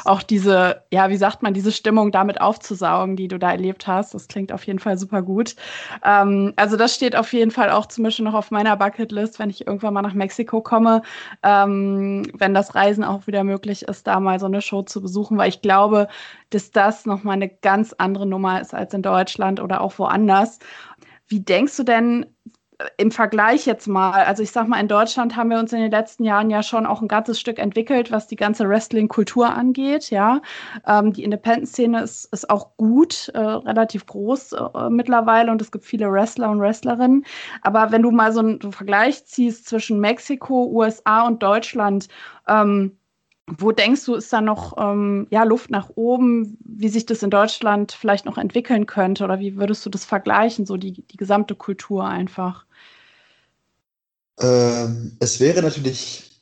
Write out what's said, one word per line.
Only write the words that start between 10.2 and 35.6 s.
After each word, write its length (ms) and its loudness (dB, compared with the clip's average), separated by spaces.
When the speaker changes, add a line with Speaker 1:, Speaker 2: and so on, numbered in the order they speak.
Speaker 1:
komme, 420 4
ähm, 800 2
wenn 200 2
das 180 0
Reisen 300 2
auch 240 -6
wieder 160 -2
möglich 400 -4
ist, 240 -10
da 120 2
mal 200 0
so 80 -4
eine 160 -2
Show 180 -4
zu 220 -10
besuchen, 340 -2
weil 120 2
ich 120 -6
glaube, 460 4
dass 220 -4
das 340 2
nochmal 300 -4
eine 140 -2
ganz 460 0
andere 300 -2
Nummer 340 -2
ist 140 -10
als 220 -8
in 80 -4
Deutschland 560 0
oder 220 -4
auch 180 -6
woanders. 580 2
Wie 120 -2
denkst 340 2
du 80 -4
denn, 420 2
äh, 80 -12
im 160 2
Vergleich 540 2
jetzt 200 -2
mal, 380 2
also 180 0
ich 100 -4
sag 180 -2
mal, 100 0
in 80 0
Deutschland 480 2
haben 140 -2
wir 100 2
uns 140 -4
in 80 -2
den 100 0
letzten 320 -2
Jahren 260 2
ja 140 0
schon 220 -2
auch 160 -4
ein 80 -4
ganzes 280 0
Stück 220 -6
entwickelt, 520 -2
was 160 -4
die 100 -12
ganze 320 0
Wrestling-Kultur 840 2
angeht, 560 -2
ja. 320 2
Ähm, 240 4
die 140 -10
Independent-Szene 760 0
ist, 300 -12
ist 180 -8
auch 280 -2
gut, 560 2
äh, 80 -4
relativ 640 -2
groß, 480 -4
äh, 360 -6
mittlerweile 640 2
und 100 0